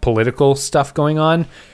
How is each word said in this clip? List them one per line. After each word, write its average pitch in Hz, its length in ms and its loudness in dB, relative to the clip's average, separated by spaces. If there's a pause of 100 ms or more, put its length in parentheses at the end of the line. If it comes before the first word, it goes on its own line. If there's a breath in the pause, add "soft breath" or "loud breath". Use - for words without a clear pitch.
political 123 520 2
stuff 139 400 -2
going 151 240 -2
on, 160 280 0 (280 loud breath)